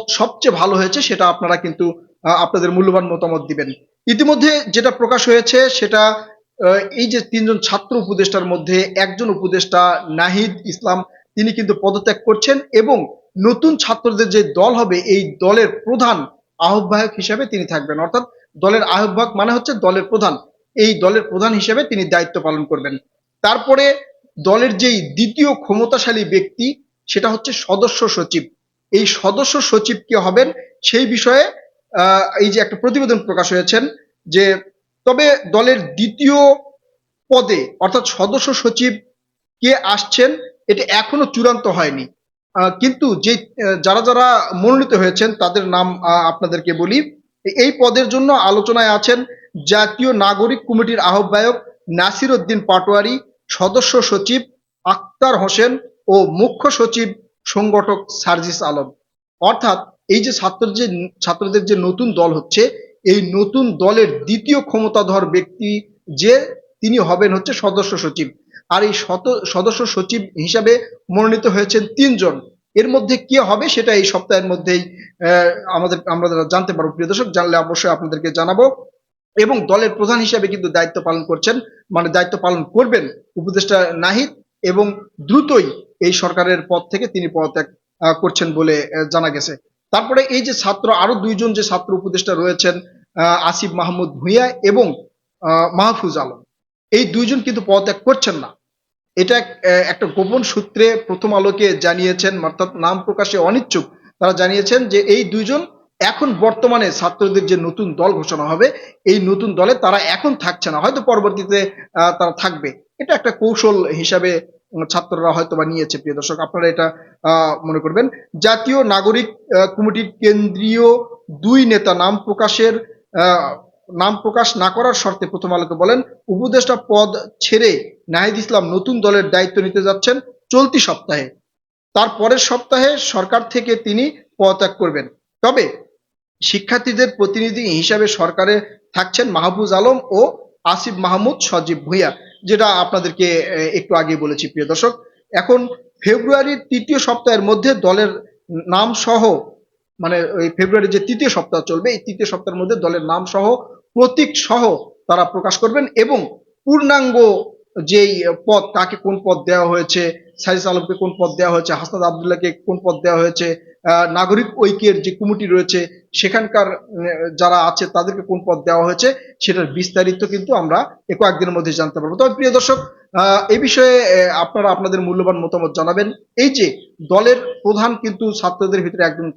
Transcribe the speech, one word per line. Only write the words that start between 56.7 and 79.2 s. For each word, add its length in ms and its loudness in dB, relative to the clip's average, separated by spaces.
সচিব 420 -2
সংগঠক 640 0
সার্জিস 400 -2
আলম। 280 -4
অর্থাৎ 380 0
এই 120 4
যে 120 -2
ছাত্র, 420 -4
যে 340 -4
ছাত্রদের 420 -2
যে 120 2
নতুন 360 -2
দল 200 2
হচ্ছে, 300 0
এই 300 2
নতুন 420 0
দলের 480 2
দ্বিতীয় 360 0
ক্ষমতাধর 640 0
ব্যক্তি 540 -4
যে, 260 4
তিনি 180 2
হবেন 360 2
হচ্ছে 180 -4
সদস্য 460 -2
সচিব। 300 -6
আর 140 0
এই 100 2
শত-, 540 -4
সদস্য 400 -2
সচিব 360 -4
হিসাবে 560 0
মনোনীত 360 2
হয়েছেন 400 2
তিনজন। 540 2
এর 140 4
মধ্যে 280 0
কে 240 0
হবে 280 0
সেটা 260 0
এই 100 4
সপ্তাহের 400 0
মধ্যেই, 360 -2
আহ, 500 2
আমাদের, 300 -2
আমরা 440 0
জানতে 220 0
পারবো, 200 -4
প্রিয় 160 -6
দর্শক। 240 -2
জানলে 240 0
অবশ্যই 340 -2
আপনাদেরকে 400 -4
জানাবো। 560 0